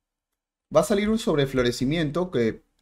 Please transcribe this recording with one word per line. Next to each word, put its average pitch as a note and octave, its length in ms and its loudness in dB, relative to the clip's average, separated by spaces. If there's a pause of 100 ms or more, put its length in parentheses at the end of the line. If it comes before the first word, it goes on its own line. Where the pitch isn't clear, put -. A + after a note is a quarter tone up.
(760)
Va D3+ 60 8
a - 20 -2
salir G#3 240 0
un A3 120 0
sobreflorecimiento C#3+ 1120 0
que, A#2 320 -2 (180)